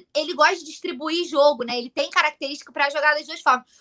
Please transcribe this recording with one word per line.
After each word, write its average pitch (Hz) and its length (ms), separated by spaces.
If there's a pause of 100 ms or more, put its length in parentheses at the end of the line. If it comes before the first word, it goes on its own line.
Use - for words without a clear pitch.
(140)
ele 302 200
gosta 320 220
de 311 80
distribuir 311 640
jogo, 285 360
né, 240 140
ele 247 120
tem 311 200
característica 302 640
pra 285 180
jogar 294 240
das 302 120
duas 311 140
formas. 254 240 (160)